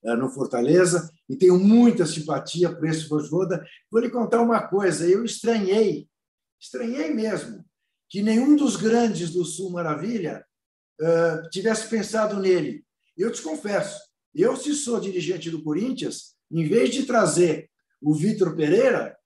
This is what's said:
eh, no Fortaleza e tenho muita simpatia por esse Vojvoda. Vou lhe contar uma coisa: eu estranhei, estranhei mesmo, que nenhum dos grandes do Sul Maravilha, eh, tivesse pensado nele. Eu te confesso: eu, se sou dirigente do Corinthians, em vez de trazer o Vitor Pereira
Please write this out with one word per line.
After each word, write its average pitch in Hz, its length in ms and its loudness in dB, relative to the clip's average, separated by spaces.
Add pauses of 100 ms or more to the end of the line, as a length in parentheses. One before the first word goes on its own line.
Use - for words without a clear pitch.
eh, 117 120 -2
no 131 140 -2
Fortaleza 160 800 2 (200)
e 135 60 -6
tenho 180 220 6
muita 214 480 6
simpatia 156 680 -4
por 156 140 -4
esse 156 200 -4
Vojvoda. 156 580 -4 (240)
Vou 226 120 2
lhe 240 80 -2
contar 233 320 0
uma 233 260 2
coisa: 175 400 0
eu 202 160 4
estranhei, 214 840 0 (520)
estranhei 254 540 -6
mesmo, 214 500 -6 (460)
que 196 120 -6
nenhum 233 340 4
dos 262 200 2
grandes 196 560 2
do 175 120 0
Sul 180 280 -8
Maravilha, 165 760 -6 (540)
eh, 165 500 2
tivesse 214 400 -2
pensado 214 500 -2
nele. 175 460 0 (300)
Eu 226 160 -2
te - 100 -10
confesso: - 580 -6 (360)
eu, 233 200 2
se 294 180 -4
sou 226 260 -4
dirigente 175 500 -6
do 156 140 -8
Corinthians, 160 720 -6 (160)
em 160 160 0
vez 233 240 2
de 269 140 -4
trazer 170 640 2 (320)
o 151 120 2
Vitor 180 420 0
Pereira 165 720 2